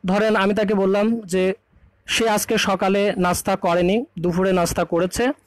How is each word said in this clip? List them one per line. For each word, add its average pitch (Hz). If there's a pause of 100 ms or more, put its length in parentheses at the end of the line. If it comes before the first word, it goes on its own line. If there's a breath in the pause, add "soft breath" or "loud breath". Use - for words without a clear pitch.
ধরেন 214
আমি 196
তাকে 214
বললাম 202
যে 185 (520)
সে 226
আজকে 208
সকালে 196
নাস্তা 185
করেনি, 185 (140)
দুপুরে 180
নাস্তা 175
করেছে, 185 (160 loud breath)